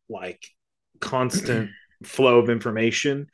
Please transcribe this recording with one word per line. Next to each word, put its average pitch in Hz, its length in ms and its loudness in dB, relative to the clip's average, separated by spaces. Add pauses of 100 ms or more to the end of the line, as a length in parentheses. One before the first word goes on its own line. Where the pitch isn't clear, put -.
like, 92 380 -12 (540)
constant 127 720 -2 (160)
<clears throat> - 180 -20
flow 123 340 4
of 117 100 4
information 117 840 -2